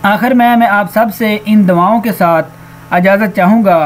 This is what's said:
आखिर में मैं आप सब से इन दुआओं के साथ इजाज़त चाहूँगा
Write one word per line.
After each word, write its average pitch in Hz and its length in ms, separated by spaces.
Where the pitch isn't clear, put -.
आखिर 214 300
में 240 220
मैं 233 120
आप 202 220
सब 220 220
से 214 240
इन 208 300
दुआओं 185 340
के 226 140
साथ - 840
इजाज़त 196 400
चाहूँगा 190 500